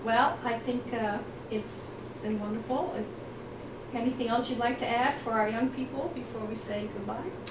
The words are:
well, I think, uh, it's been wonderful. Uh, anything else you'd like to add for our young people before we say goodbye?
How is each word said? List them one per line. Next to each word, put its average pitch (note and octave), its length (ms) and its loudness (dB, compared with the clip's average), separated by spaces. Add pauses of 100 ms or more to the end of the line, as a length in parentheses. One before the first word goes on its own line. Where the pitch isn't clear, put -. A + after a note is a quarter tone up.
well, A#3 400 6
I A#3 140 0
think, A#3+ 380 -2
uh, G#3+ 240 0 (320)
it's - 480 -4 (240)
been G#3+ 160 0
wonderful. A3+ 580 0
Uh, - 1000 -8
anything A#3+ 340 2
else A#3+ 200 4
you'd B3 80 0
like A#3+ 220 4
to - 80 0
add B3 340 6
for A3+ 120 0
our A3 140 6
young A3+ 220 2
people C4+ 460 -2
before A#3 320 -6
we G#3+ 80 -4
say G#3 380 -2
goodbye? G3 280 -4 (300)